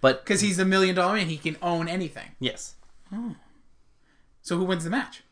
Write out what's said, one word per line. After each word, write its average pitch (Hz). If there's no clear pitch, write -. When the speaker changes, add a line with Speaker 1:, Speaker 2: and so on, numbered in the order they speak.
Speaker 1:
But 131
Speaker 2:
'Cause 202
he's 202
the 190
Million 190
Dollar 185
Man, 190
he 160
can 156
own 170
anything. 170
Speaker 1:
Yes. -
Speaker 2:
Hmm. 220
So 175
who 185
wins 180
the 165
match? -